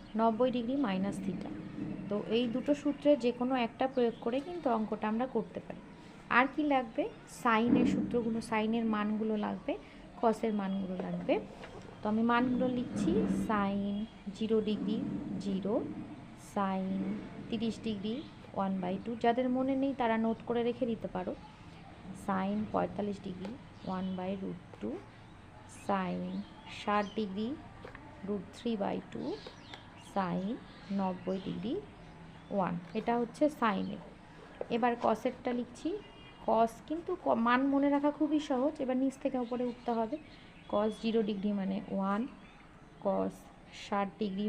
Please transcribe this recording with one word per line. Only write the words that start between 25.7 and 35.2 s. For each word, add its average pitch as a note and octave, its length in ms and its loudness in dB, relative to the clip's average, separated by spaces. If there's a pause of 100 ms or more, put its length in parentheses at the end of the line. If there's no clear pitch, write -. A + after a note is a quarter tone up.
sin F#3 340 0 (600)
ষাট G#3 260 2 (140)
ডিগ্রি G#3+ 300 -2 (800)
root G3+ 180 -2 (120)
three A3+ 260 0
by F#3+ 140 0 (140)
two, - 180 -4 (840)
sin F3+ 320 0 (540)
নব্বই F#3 380 0 (100)
ডিগ্রি F3+ 260 -2 (840)
ওয়ান। F3+ 180 2 (260)
এটা A#3 220 2
হচ্ছে A#3 220 0 (160)
সাইনের। F#3+ 420 0 (720)
এবার A#3+ 180 4 (100)
কসেরটা A#3+ 560 2